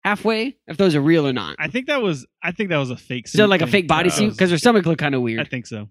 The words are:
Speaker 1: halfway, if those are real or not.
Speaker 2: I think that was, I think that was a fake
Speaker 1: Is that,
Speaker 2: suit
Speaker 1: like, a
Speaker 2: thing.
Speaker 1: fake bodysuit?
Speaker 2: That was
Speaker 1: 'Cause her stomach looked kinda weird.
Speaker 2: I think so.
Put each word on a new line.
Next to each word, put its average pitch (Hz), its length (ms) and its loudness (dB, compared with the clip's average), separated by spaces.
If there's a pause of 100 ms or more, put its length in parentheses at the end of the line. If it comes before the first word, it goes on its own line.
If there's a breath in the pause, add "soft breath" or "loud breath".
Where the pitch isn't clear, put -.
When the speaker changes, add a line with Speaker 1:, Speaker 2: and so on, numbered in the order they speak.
Speaker 1:
halfway, 220 540 -2 (100)
if 160 100 -12
those 190 200 4
are 143 40 2
real 156 280 4
or 131 40 -2
not. 87 260 -6
Speaker 2:
I 156 100 -6
think 254 180 -6
that 285 160 -2
was, 151 240 -4 (160)
I 170 80 -4
think 190 200 -6
that 156 80 0
was 131 120 -2
a 117 60 -8
fake 123 300 -10
Speaker 1:
Is - 60 -14
that, - 120 0
Speaker 2:
suit 208 40 4
Speaker 1:
like, 190 140 4
a - 40 0
Speaker 2:
thing. 120 60 -2 (140)
Speaker 1:
fake - 20 -8
bodysuit? 170 280 2
Speaker 2:
That 208 100 2
was 214 120 -4
Speaker 1:
'Cause 190 120 4
her 170 80 2
stomach 214 280 4
looked 165 140 0
kinda 139 200 0
weird. 113 200 -2
Speaker 2:
I - 40 -4
think 123 220 -10
so. 104 240 -10